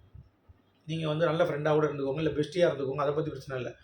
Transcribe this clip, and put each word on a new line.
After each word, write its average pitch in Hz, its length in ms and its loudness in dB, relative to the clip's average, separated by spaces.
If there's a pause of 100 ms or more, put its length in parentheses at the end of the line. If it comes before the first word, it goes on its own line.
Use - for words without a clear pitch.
(880)
நீங்க 160 220 -4
வந்து 151 160 0
நல்ல 160 200 4
ஃப்ரெண்டா 151 280 0
கூட 151 140 4
இருந்துக்கோங்க, 135 300 -2
இல்ல 156 140 0
பெஸ்டியா 151 420 2
இருந்துக்கோங்க, 135 220 -4
அதை 147 200 0
பத்தி 151 160 -2
பிரச்சனை 131 320 -8
இல்ல. - 220 -10